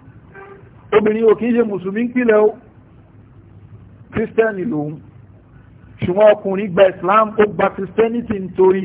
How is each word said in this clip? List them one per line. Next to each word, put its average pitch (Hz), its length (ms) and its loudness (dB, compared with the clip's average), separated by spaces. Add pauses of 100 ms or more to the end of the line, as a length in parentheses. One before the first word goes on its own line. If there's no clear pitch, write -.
(920)
Obìnrin 214 340 2
ò 208 100 4
kìí 226 180 -2
ṣe 233 100 2
Mùsùlùmí 196 400 -6
ń 240 100 -6
pìlẹ̀ 240 240 2
o, 214 120 4 (1600)
Christian 220 460 -2 (140)
lòun. 151 240 -6 (1040)
Ṣùgbọ́n 208 320 4
ọkùnrin 202 400 -4
gba 190 160 4
Islam, 202 420 0
ó 214 160 0
gba 196 240 -2
Christianity 226 640 -4
nítorí 190 520 0